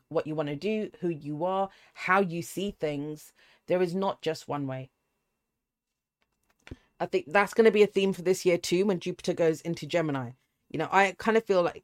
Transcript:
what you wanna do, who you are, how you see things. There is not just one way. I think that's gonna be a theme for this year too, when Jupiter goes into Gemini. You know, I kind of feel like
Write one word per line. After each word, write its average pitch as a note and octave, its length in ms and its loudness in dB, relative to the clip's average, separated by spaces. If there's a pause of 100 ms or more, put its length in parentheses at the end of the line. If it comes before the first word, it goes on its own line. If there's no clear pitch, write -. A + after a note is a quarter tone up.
what D#3+ 180 -2
you D3+ 80 -6
wanna D3+ 200 -4
do, G#3 440 -4
who F3+ 100 -4
you D3+ 340 -6
are, F#3+ 280 -2 (240)
how F#3+ 260 2
you E3+ 220 -2
see F#3+ 260 -6
things. D3+ 640 -8 (320)
There F3+ 160 2
is F3 140 0
not G3 260 -4
just D#3+ 260 -6
one C#3+ 200 -4
way. C3 240 -10 (2000)
I F3 80 -4
think F#3 200 -2
that's G3+ 280 2
gonna A3 160 8
be G#3 100 6
a G3+ 60 6
theme G3 260 2
for F3 80 -12
this F#3 240 0
year E3+ 140 4
too, F3+ 260 0
when F#3+ 140 0
Jupiter - 340 -4
goes D#3+ 280 0
into E3 260 -6
Gemini. C#3 460 -4 (380)
You C#3+ 80 -6
know, D#3+ 120 -4
I F#3+ 260 4
kind A3+ 200 2
of A3+ 80 0
feel F#3 160 2
like - 220 -2